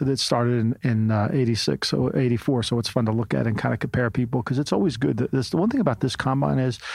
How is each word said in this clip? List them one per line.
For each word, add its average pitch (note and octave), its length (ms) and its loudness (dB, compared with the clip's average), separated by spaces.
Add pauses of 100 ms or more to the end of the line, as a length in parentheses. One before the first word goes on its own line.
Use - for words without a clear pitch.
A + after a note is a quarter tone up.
it C3+ 180 0
started A#2+ 360 2
in, A#2 280 0
in, A2 300 2
uh, G#2+ 200 2
eighty-six, A#2+ 560 0
so C3+ 240 0
eighty-four. B2 520 0
So A#2+ 160 0
it's - 80 -4
fun A#2+ 180 0
to A2 60 0
look A#2 220 -2
at B2+ 120 0
and G#2+ 100 0
kinda B2 200 0
compare B2 340 -2
people B2 320 -2
'cause B2+ 160 -2
it's D3 140 -2
always F#3+ 240 0
good. C#3+ 220 0
That, B2 120 -2
this, C3+ 200 -2
the F3 80 -2
one G3 120 2
thing C4+ 100 0
about C3+ 200 0
this C3 160 0
combine C#3 420 0
is B2+ 220 0 (140)